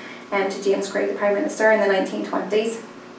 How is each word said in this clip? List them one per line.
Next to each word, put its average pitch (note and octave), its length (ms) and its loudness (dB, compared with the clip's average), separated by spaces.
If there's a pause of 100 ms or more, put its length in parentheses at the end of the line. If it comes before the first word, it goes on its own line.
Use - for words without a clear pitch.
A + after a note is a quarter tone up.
(300)
um, G3 200 0
to - 120 -6
James F#3+ 300 0
Craig, G3+ 160 0
the G3+ 60 -2
Prime G3+ 200 2
Minister, A3 380 2
in G#3 80 6
the G3+ 60 4
nineteen G3 400 2
twenties. G#3 560 0 (360)